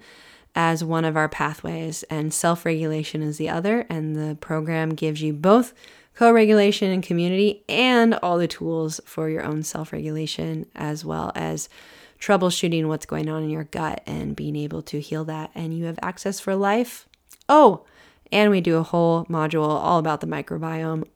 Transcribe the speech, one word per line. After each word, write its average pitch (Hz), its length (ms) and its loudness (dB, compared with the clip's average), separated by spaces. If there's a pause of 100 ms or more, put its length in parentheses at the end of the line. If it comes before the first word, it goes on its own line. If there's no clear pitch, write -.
(560)
as 165 280 2
one 165 220 0
of 156 100 0
our 156 140 2
pathways, 160 720 -6
and 156 300 -4
self-regulation 160 880 -2
is 151 160 -4
the 160 120 -4
other, 196 400 0
and 156 260 -4
the 151 200 -4
program 160 540 -4
gives 156 320 -4
you 156 100 -2
both 190 420 4 (420)
co-regulation 214 760 6
and 185 100 0
community 180 680 0
and 233 460 4
all 175 220 0
the 170 100 2
tools 160 580 -4
for 160 240 -6
your 160 140 -4
own 156 200 -4
self-regulation, 156 1040 -6 (100)
as 151 300 -8
well 156 300 -6
as - 340 -6 (500)
troubleshooting 175 680 0
what's 156 180 -4
going 156 240 -4
on 156 140 -4
in 151 60 -4
your 156 140 -4
gut 156 420 -6
and 147 300 -6
being 147 220 -6
able 151 240 -6
to 147 180 -8
heal 156 240 -6
that, 156 320 -8
and 165 220 -6
you 170 80 -4
have 165 160 -8
access 190 360 -6
for 190 180 -4
life. 208 520 -2 (400)
Oh, 202 380 6 (460)
and 208 200 6
we 190 100 4
do 170 160 2
a 165 60 2
whole 165 420 2
module 156 420 0
all 156 300 2
about 156 240 0
the 165 60 -8
microbiome, 160 880 -4